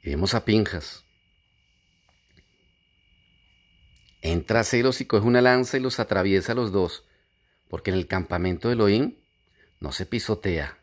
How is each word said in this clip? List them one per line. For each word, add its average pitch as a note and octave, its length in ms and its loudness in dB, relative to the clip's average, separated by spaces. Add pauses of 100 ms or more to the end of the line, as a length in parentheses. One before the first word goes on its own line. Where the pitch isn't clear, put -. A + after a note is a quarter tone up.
Y - 80 -8
vemos F2+ 240 -2
a A2+ 100 -2
Pinjas. G#2 600 0 (3250)
Entra E2+ 380 0
a A2 40 0
celos B2+ 360 0
y B2 40 -6
coge G#2+ 220 2
una B2 140 4
lanza B2+ 360 4
y C3 40 0
los B2+ 200 -4
atraviesa G2 520 0
a - 20 0
los A#2 180 -2
dos, F#2 320 -2 (640)
porque - 220 -6
en F#2 60 0
el F2+ 100 -2
campamento F2+ 640 -4
de A#2+ 60 0
Elohim A2 420 2 (640)
no D2 140 -8
se - 140 -8
pisotea F#2 760 -4